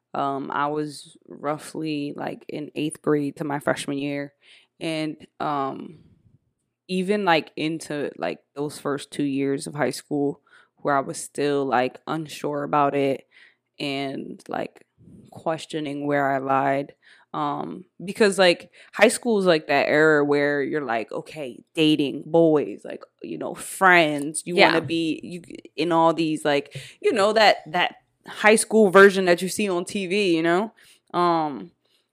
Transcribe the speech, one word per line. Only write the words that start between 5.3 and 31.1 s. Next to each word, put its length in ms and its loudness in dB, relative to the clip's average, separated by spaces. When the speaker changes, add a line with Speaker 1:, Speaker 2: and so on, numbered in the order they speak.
Speaker 1:
um, 640 -6
even, 360 -2
like, 300 2
into, 600 -6
like, 240 -6
those 260 -8
first 320 -6
two 100 -4
years 460 -2
of 80 -14
high 140 0
school 500 -4
where 180 0
I 40 2
was 220 -8
still, 420 -2
like, 440 0
unsure 560 -6
about 320 0
it 320 -2
and, 680 -8
like, 360 -8
questioning 760 -8
where 260 0
I 60 0
lied. 560 0
Um, 520 -6
because, 360 2
like, 320 2
high 140 4
school 320 2
is, 80 2
like, 220 2
that 180 2
era 380 4
where 400 0
you're 200 -4
like, 280 -4
"Okay, 500 -12
dating, 520 2
boys, 580 4
like, 200 -14
you 160 -10
know, 160 -8
friends, 920 2
you 120 -6
Speaker 2:
Yeah. 160 6
Speaker 1:
wanna 120 2
be, 380 -4
you, 200 -14
in 160 -2
all 200 4
these, 320 -2
like, 320 -2
you 120 2
know, 200 2
that, 260 6
that 280 -2
high 300 4
school 340 4
version 360 8
that 160 2
you 60 -4
see 200 -4
on 160 -2
T 240 -8
V, 260 0
you 80 0
know?" 300 0